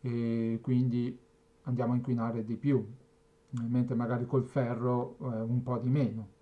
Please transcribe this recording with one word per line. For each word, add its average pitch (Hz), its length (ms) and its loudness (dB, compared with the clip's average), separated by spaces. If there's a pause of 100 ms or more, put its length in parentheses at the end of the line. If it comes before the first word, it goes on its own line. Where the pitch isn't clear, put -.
e 117 600 -2
quindi 123 560 2 (440)
andiamo 123 300 0
a 123 40 2
inquinare 117 480 -2
di 113 120 -4
più, 131 300 2 (800)
mentre 123 280 2
magari 120 300 0
col 127 180 2
ferro, 123 760 0
eh, 117 200 -4
un 120 220 0
po' 123 160 -2
di 123 120 -2
meno. 110 520 0